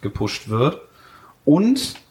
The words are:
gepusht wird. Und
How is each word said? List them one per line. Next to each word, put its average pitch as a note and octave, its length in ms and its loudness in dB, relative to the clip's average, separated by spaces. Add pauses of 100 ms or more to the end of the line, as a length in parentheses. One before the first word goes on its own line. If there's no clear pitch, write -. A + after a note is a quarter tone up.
gepusht - 480 -6
wird. B2 320 0 (640)
Und G#3+ 480 2 (180)